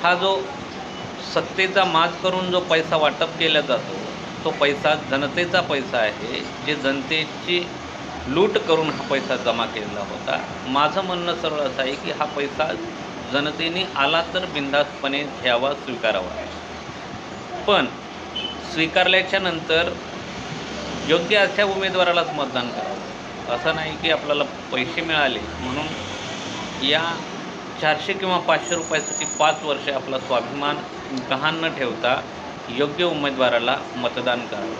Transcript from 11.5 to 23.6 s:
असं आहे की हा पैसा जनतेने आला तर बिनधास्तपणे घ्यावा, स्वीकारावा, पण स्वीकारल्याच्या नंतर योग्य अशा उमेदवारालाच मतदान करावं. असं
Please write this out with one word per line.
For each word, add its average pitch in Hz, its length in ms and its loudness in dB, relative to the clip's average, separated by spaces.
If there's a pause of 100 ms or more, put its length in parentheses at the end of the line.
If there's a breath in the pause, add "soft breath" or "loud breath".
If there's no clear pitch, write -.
असं 135 220 0
आहे 135 140 0
की 156 160 -6
हा 151 140 0
पैसा 147 460 -2 (640)
जनतेने 165 500 0 (120)
आला 147 260 4 (120)
तर 185 120 0
बिनधास्तपणे 143 800 0 (180)
घ्यावा, 127 320 4
स्वीकारावा, 110 560 0 (1400)
पण 180 180 4 (880)
स्वीकारल्याच्या 185 680 4
नंतर 170 500 2 (1160)
योग्य 170 300 4
अशा 202 260 4
उमेदवारालाच 185 680 4
मतदान 127 400 -2
करावं. - 840 -6
असं 156 200 2